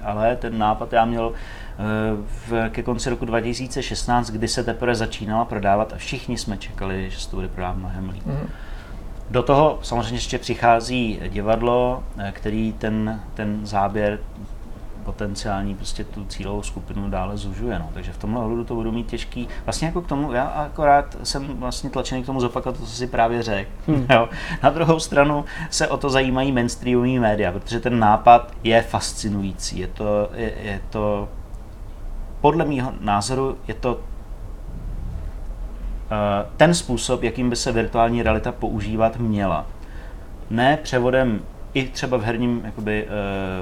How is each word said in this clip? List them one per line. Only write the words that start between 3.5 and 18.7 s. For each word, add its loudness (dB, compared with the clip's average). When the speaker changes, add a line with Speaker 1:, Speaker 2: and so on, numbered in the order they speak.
Speaker 1:
šestnáct, 0
kdy 0
se 0
teprve 0
začínala 0
prodávat 2
a -10
všichni -6
jsme -4
čekali, -4
že -6
se -6
to -6
bude -2
prodávat -4
mnohem -4
líp. -8
Speaker 2:
Mhm. -4
Speaker 1:
Do 2
toho 6
samozřejmě -2
ještě -2
přichází 2
divadlo, 2
eh, -6
který -2
ten, -2
ten -4
záběr 0
potenciální, -4
prostě -4
tu -8
cílovou -4
skupinu -4
dále -2
zužuje, -4
no. -6
Takže -6
v -10
tomhle -2
ohledu -2
to -6